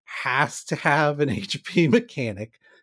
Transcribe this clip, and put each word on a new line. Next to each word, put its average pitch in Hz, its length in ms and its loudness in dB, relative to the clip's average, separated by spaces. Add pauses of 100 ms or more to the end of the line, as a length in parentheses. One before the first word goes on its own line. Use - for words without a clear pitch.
(220)
has 139 420 -2
to 156 100 -4
have 147 460 2
an 143 80 2
<laughs> - 0 -
H - 340 -6
P 175 240 2
mechanic, 120 720 -2 (240)